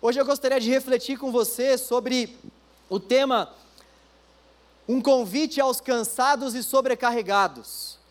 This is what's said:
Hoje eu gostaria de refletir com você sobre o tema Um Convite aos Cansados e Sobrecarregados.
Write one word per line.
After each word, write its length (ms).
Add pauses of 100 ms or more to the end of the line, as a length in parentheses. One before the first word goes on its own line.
Hoje 180
eu 60
gostaria 340
de 120
refletir 480
com 120
você 460
sobre 580 (540)
o 100
tema 540 (1300)
Um 120
Convite 640
aos 180
Cansados 760
e 80
Sobrecarregados. 1400 (120)